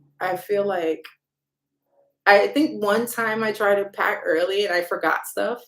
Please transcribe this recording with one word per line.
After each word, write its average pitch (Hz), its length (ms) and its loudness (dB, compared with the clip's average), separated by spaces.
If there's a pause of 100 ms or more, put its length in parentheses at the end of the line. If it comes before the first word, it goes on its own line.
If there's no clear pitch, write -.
(200)
I 180 180 -4
feel 202 280 -2
like 170 380 -2 (1200)
I 202 220 8
think 214 360 -2
one 214 240 0
time 220 360 -4
I 214 100 -2
tried 208 220 2
to 202 100 0
pack 202 400 -4
early 180 400 0
and 185 80 -2
I 175 80 2
forgot 175 440 -2
stuff 214 420 -4